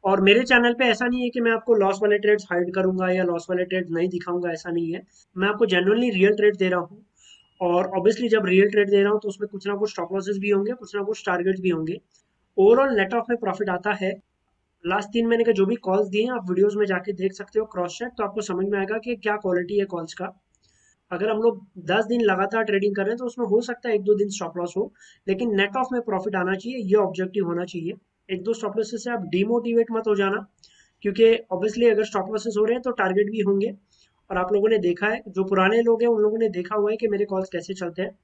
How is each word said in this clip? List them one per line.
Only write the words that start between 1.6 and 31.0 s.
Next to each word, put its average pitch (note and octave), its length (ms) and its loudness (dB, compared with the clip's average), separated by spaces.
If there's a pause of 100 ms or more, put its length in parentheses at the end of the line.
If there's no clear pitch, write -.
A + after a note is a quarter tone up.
loss G3 280 2
वाले G#3 160 2
trades G#3 320 2
hide F3+ 240 -2
करूंगा F#3 360 0
या F#3 140 0
loss E3+ 260 -4
वाले F3+ 140 -2
trades F3+ 260 -4
नहीं E3+ 180 0
दिखाऊंगा, F3 420 -4
ऐसा E3 200 -8
नहीं E3+ 240 -2
है। F#3 80 -10 (340)
मैं F#3+ 120 0
आपको G#3 180 2
genuinely G3+ 480 2
real F#3+ 220 4
trade G#3 200 4
दे F#3+ 120 0
रहा F3+ 120 0
हूँ, F3+ 240 -14 (560)
और F3+ 380 2
obviously G#3+ 320 2
जब G#3+ 160 2
real F#3+ 240 6
trade G3+ 200 2
दे G3 120 6
रहा G3+ 100 2
हूँ G#3+ 100 0
तो G#3+ 60 -6
उसमें G3+ 200 -8
कुछ G3 200 -10
ना G3+ 80 -2
कुछ G#3 140 -2
stop E3+ 220 -8
losses G3 260 -4
भी G3+ 120 -4
होंगे, G3+ 240 2
कुछ A#3+ 220 -16
ना G3+ 60 -2
कुछ G#3 240 -6
targets F#3 340 0
भी F#3 80 0
होंगे। E3 320 -2 (560)
Overall A#3+ 420 6
net G3 200 0
off A#3 120 -4
में A#3+ 100 0
profit F#3+ 300 -2
आता F3+ 240 -2
है। F#3+ 180 -2 (720)
Last G3 240 -2
तीन A#3 200 0
महीने A#3 160 4
के A3+ 80 4
जो G3 140 4
भी A3+ 160 0
calls G3 260 0
दिए G3+ 140 0
हैं, A#3+ 100 0
आप G3 180 -6
videos G3 280 2
में G#3 80 2
जाके F#3+ 280 -4
देख F#3 180 -4
सकते G3+ 280 -4
हो, A3 60 -4
cross F3 320 -6
चेक, B3 100 -6 (100)
तो A3 60 -2
आपको G3+ 180 -6
समझ F#3+ 260 -4
में G3+ 100 -2
आएगा G3 260 -4
कि A#3+ 140 -4
क्या G#3 180 -2
क्वालिटी F#3 420 -2
है G3 80 0
calls E3+ 280 -10
का। F#3+ 180 -10 (800)
अगर F#3 200 -2
हम A3 120 -2
लोग A#3 240 0 (200)
दस G3+ 200 2
दिन A#3 160 0
लगातार G3+ 420 2
trading G3+ 320 0
कर G3 60 -2
रहे G3 80 0
हैं A#3 80 -4
तो B3 80 -8
उसमें A#3+ 200 -4
हो G#3 160 2
सकता A#3+ 260 -8
है A3+ 60 0
एक G#3 80 0
दो G#3 120 2
दिन G#3 160 0
स्टॉप E3+ 280 -8
loss F3 180 -6
हो, G3+ 160 -4 (340)
लेकिन G3+ 340 -2
net G3+ 200 -2
off B3+ 120 -4
में B3 100 0
profit G3 340 -4
आना F#3 180 0
चाहिए, A#3 240 -8
ये G3+ 200 2
ऑब्जेक्टिव F#3 480 -2
होना E3+ 180 -4
चाहिए। F3 300 -8 (340)
एक F#3 140 -6
दो G#3+ 120 -2
stop G#3+ 220 -6
losses A3 280 -4
से B3 60 -6
आप G#3 200 -4
demotivate A#3 640 2
मत A3+ 160 -2
हो G#3+ 80 2
जाना, G3 300 0 (560)